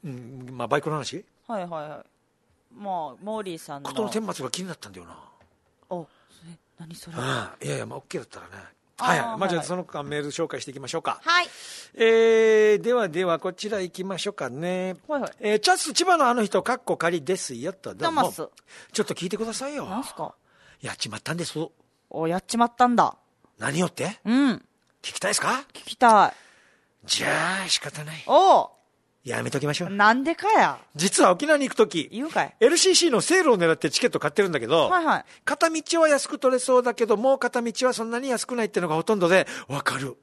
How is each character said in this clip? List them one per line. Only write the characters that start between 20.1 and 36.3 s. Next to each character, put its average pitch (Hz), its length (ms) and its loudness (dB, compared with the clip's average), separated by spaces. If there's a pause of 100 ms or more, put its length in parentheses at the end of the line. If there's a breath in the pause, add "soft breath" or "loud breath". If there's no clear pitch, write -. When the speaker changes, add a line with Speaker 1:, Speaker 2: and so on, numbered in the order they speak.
Speaker 2:
か？ - 220 -12 (460 soft breath)
Speaker 1:
や - 100 -10
っ - 60 -12
ち - 100 -6
ま 107 120 -12
っ - 20 -18
た 147 120 -6
ん 170 40 -4
で 170 80 -6
す。 - 120 -10 (580)
Speaker 2:
お、 160 120 -2
や 170 100 -2
っ 202 80 -6
ち - 120 -4
ま 233 80 6
っ 233 120 -4
た 247 100 6
ん 240 80 2
だ。 175 220 2 (400)
Speaker 1:
何 147 260 -2
を 165 40 0
っ - 40 -4
て？ - 340 -6
Speaker 2:
う 214 60 0
ん。 269 200 4 (500)
Speaker 1:
聞 - 120 -12
き - 60 -10
た - 100 -2
い - 20 -2
で - 20 -2
す - 80 -2
か？ 254 320 -2
Speaker 2:
聞 - 100 -18
き - 120 -14
た 214 320 8
い。 - 60 -4 (720 soft breath)
Speaker 1:
じ - 200 -2
ゃ 165 400 -2
あ、 - 20 -10
仕 - 140 -2
方 151 220 -12
な 156 100 -14
い。 151 140 -16
Speaker 2:
お 294 380 6
う。 - 40 -16 (540)
Speaker 1:
や 117 180 -4
め 120 80 -4
と 143 100 -4
き 139 60 -4
ま 147 80 -2
し - 80 -4
ょ 175 60 -6
う。 - 20 -10
Speaker 2:
な 202 240 4
ん 262 100 0
で 320 120 -2
か 403 160 -2
や。 185 260 4 (180)
Speaker 1:
実 170 280 2
は 196 80 8
沖 180 160 0
縄 311 100 4
に 277 100 0
行 - 40 -6
く - 40 -10
と - 120 6
き、 160 240 -4
Speaker 2:
言 254 160 -8
う - 20 -10
か 175 140 -2
い。 - 160 -8
Speaker 1:
エ 240 100 6
ル 339 80 2
シ 370 140 4
ー 330 40 4
シ 349 120 4
ー - 20 4
の 214 120 2
セ 370 200 2
ー - 20 2
ル 277 100 6
を 202 40 4
狙 165 160 4
っ 151 40 0
て 156 120 -2
チ - 100 -2
ケ 247 80 2
ッ - 20 4
ト 147 100 -2
買 - 120 -2
っ - 20 -20
て - 80 2
る 196 80 2
ん - 20 -4
だ 147 80 -2
け 113 80 -6
ど、 151 220 4
Speaker 2:
は 359 120 2
い 320 40 -2
は 208 140 2
い。 - 60 -12 (200 soft breath)
Speaker 1:
片 320 240 0
道 320 320 0
は 311 60 6
安 277 200 2
く 294 120 -8